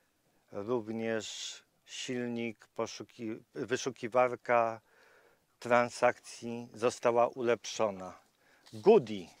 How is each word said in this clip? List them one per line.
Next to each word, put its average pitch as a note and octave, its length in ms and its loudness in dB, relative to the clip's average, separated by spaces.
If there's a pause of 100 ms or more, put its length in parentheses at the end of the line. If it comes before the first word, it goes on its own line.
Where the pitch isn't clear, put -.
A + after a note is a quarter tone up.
(520)
Również A2+ 1120 -6 (220)
silnik A#2+ 880 -8
poszuki-, A2+ 680 -8 (100)
wyszukiwarka B2 1300 0 (840)
transakcji A#2+ 1080 0
została A#2+ 540 2
ulepszona. G#2+ 880 -2 (600)
Goody, A2 520 6 (160)